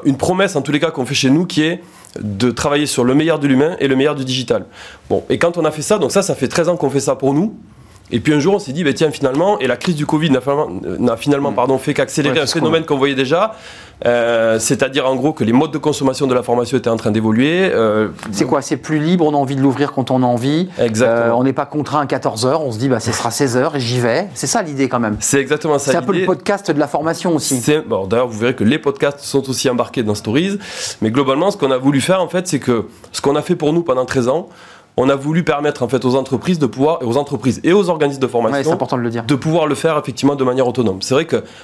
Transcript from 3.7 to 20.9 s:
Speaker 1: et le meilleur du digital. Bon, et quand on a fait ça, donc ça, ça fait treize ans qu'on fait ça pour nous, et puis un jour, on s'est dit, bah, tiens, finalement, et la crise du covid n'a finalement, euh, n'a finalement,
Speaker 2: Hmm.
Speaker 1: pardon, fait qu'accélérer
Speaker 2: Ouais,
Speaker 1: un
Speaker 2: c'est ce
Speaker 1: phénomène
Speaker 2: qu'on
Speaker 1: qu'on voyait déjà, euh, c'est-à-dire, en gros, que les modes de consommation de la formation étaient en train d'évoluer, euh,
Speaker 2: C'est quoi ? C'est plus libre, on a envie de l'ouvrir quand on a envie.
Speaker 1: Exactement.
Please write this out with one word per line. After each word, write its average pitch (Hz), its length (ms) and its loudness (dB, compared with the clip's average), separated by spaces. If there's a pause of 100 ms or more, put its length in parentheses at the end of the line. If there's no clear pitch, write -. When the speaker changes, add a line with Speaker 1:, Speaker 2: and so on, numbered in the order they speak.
Speaker 1:
et 139 80 2
le 131 80 2
meilleur 147 180 2
du 135 100 -6
digital. 127 420 -4 (440)
Bon, - 200 0
et 135 80 2
quand 170 200 -2
on 160 60 -2
a 156 80 2
fait 151 100 -8
ça, 208 160 0
donc 135 140 0
ça, 196 100 2
ça 170 140 -2
fait 131 100 -2
treize 160 220 0
ans 175 80 0
qu'on 147 140 0
fait 139 100 0
ça 135 160 0
pour 139 180 0
nous, 190 220 0 (540)
et 117 100 -2
puis 151 140 2
un 147 40 2
jour, 165 160 2
on 202 40 0
s'est 139 140 -8
dit, 170 120 -4
bah, 139 80 2
tiens, 156 180 2
finalement, 147 500 0
et 131 60 0
la 123 100 0
crise 175 200 -2
du 147 80 -2
covid 156 260 0
n'a 127 120 4
finalement, 143 260 0 (160)
euh, 90 140 -6
n'a 117 180 2
finalement, 143 360 0
Speaker 2:
Hmm. - 20 -8
Speaker 1:
pardon, 127 240 2
fait 143 160 -4
qu'accélérer 139 400 0
Speaker 2:
Ouais, 156 80 2
Speaker 1:
un 135 40 0
Speaker 2:
c'est - 60 -2
ce 170 60 -2
Speaker 1:
phénomène 160 260 2
Speaker 2:
qu'on 151 100 0
Speaker 1:
qu'on 139 40 0
voyait 139 160 2
déjà, 156 400 0 (500)
euh, 117 540 2
c'est-à-dire, 135 500 0
en 131 80 0
gros, 135 160 0
que - 100 -4
les 110 120 2
modes 151 160 4
de 151 80 -6
consommation 139 480 0
de 127 80 2
la 123 80 2
formation 120 340 0
étaient 117 140 0
en 113 80 0
train 110 120 -2
d'évoluer, 120 640 2
euh, 107 360 2 (220)
Speaker 2:
C'est 107 140 -2
quoi ? 139 160 0
C'est 135 160 -4
plus 156 220 -4
libre, 165 280 2
on 156 60 2
a 147 40 0
envie 139 200 0
de 131 60 0
l'ouvrir 135 300 2
quand 127 180 -4
on 127 120 2
a 127 40 2
envie. 139 420 0 (100)
Speaker 1:
Exactement. 117 580 2